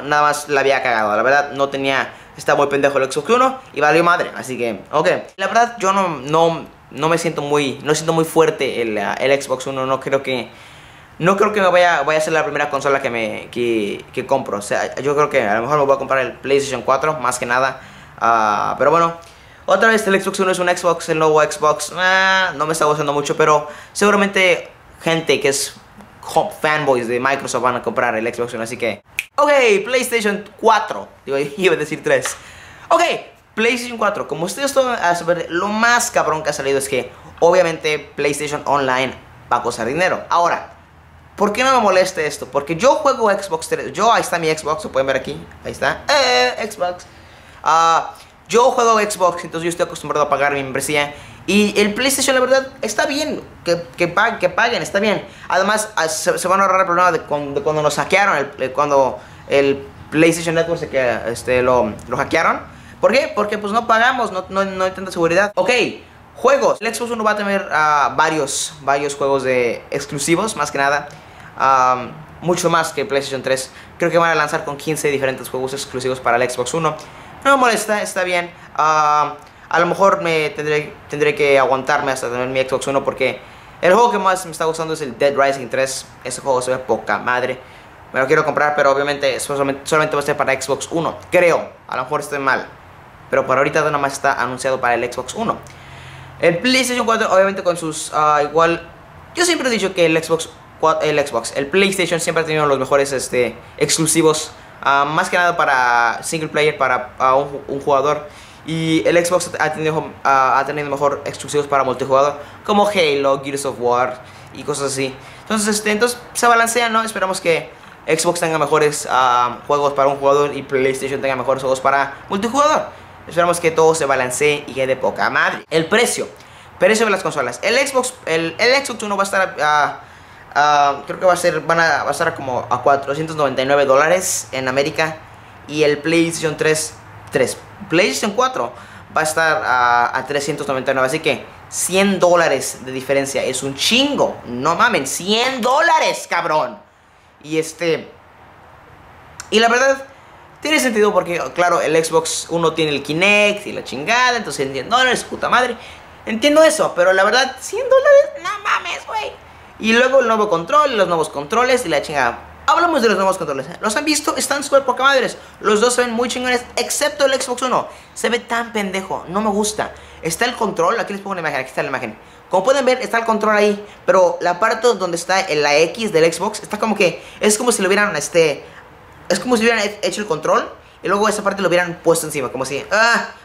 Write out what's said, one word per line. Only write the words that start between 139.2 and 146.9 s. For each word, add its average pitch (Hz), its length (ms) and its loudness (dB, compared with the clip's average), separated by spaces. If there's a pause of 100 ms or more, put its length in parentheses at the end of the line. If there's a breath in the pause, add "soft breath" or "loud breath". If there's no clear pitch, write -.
estar 156 400 2
a, 120 520 4
a 131 80 -4
trescientos 143 400 -4
noventa 135 260 -2
y - 20 0
nueve. 131 140 2
Así 156 120 -2
que 139 260 -2 (220 loud breath)
cien 190 540 0
dólares 160 640 2
de 131 80 -8
diferencia 135 500 -2
es 131 200 -4
un 135 120 -6
chingo. 262 720 0
No 131 300 -2
mamen, 190 300 2
cien 226 560 -2
dólares, 277 680 2
cabrón. 156 580 -2 (560 soft breath)